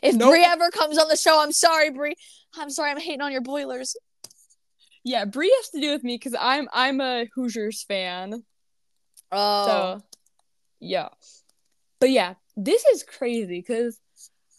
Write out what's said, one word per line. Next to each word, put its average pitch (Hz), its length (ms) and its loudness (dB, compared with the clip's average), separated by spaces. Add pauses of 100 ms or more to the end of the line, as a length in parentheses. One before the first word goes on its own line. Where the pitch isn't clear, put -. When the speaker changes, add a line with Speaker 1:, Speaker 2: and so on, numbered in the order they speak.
Speaker 1:
if 269 120 6
Speaker 2:
Nope. 240 160 6
Speaker 1:
Bree 330 120 8
ever 339 260 4
comes 302 280 -2
on 311 100 4
the 311 100 2
show, 320 240 4
I'm 302 100 0
sorry, 320 380 2
Bree. 294 260 -6 (420)
I'm 302 120 -10
sorry, 294 220 -4
I'm 285 80 -6
hating 320 220 -8
on 285 100 -4
your 262 100 -4
Boilers. 262 540 -8 (1080)
Speaker 2:
Yeah, 240 220 -2
Bree 294 320 2
has 466 120 -4
to 311 120 -10
do 294 100 -2
with 285 120 -4
me 240 140 -6
'cause 240 200 -10
I'm, 269 360 0
I'm 262 260 0
a 247 260 -4 (100)
Hoosiers 226 480 -6
fan. 190 600 -8 (880)
Speaker 1:
Oh. 208 340 0
Speaker 2:
So, 202 380 0 (760)
yeah. 175 300 -6 (880)
But 254 120 4
yeah, 190 220 0 (240)
this 262 280 0
is 453 180 4
crazy 220 580 -6
'cause 233 380 -4 (600)